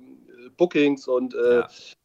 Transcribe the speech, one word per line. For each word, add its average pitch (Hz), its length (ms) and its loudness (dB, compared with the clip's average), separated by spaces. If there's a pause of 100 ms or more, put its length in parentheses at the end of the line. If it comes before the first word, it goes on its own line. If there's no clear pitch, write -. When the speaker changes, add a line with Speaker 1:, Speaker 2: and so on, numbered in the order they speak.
(280)
Speaker 1:
äh, 120 280 -20
Bookings 147 500 0
und, 127 280 -2
äh, 120 260 2
Speaker 2:
Ja. 113 80 -8 (360)